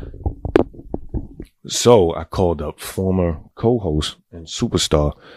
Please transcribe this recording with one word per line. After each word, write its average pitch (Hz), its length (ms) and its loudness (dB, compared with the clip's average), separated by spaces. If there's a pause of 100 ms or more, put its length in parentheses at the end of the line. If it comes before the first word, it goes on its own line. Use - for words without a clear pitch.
(1700)
So 101 460 6
I 80 120 -8
called 87 360 0
up 76 200 -8
former 92 580 0 (140)
co-host 95 640 0 (120)
and 82 180 -16
superstar 78 640 0 (240)